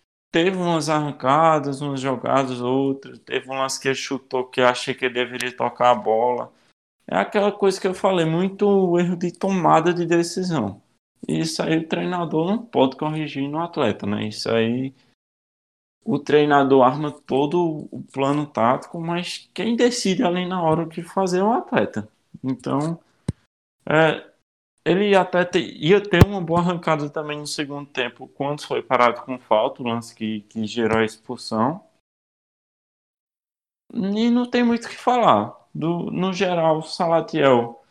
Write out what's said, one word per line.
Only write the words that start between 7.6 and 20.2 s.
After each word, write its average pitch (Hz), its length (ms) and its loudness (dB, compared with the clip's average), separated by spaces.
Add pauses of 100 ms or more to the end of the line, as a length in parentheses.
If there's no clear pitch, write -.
que - 60 -4
eu 185 80 -2
falei, 185 320 0
muito 190 720 2
erro 175 180 0
de 175 160 -6
tomada 165 640 2
de 175 100 -2
decisão. 170 800 -2 (440)
E 160 140 -2
isso 160 220 -4
aí 160 160 2
o 160 100 -6
treinador 170 580 -2
não 208 120 -2
pode 135 380 0
corrigir 151 520 -4
no 151 120 -6
atleta, 139 460 -2
né? 107 220 -4
Isso - 220 -8
aí 117 440 -2 (1080)
o - 140 -2
treinador 143 680 4
arma 147 260 0
todo 151 800 -2
o 131 120 -12 (100)
plano 143 340 -2
tático, 139 540 0
mas 170 520 -8
quem 226 240 -2
decide 240 460 2